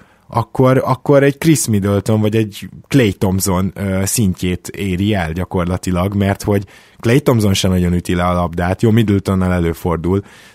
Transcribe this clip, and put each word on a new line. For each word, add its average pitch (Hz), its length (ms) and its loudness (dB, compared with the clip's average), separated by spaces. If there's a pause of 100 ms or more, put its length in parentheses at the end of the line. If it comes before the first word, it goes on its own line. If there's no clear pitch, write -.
(340)
akkor, 127 520 2
akkor 139 380 2
egy 139 140 2
Chris 160 300 2
Middleton 101 540 0
vagy 107 140 0
egy 104 340 -4 (180)
Klay 117 260 2
Thompson, 95 640 0
ö, 95 300 -4
szintjét 92 600 -2
éri 98 460 -2
el 85 180 -2
gyakorlatilag, 90 840 -2
mert 98 280 0
hogy 101 220 0 (340)
Klay 123 220 2
Thompson 107 320 2
sem 95 180 0
nagyon 90 220 2
üti 90 220 -2
le 87 120 0
a 90 60 0
labdát, 87 480 -2
jó, 113 100 4
Middletonnal 98 600 2
előfordul, 85 720 -2 (340)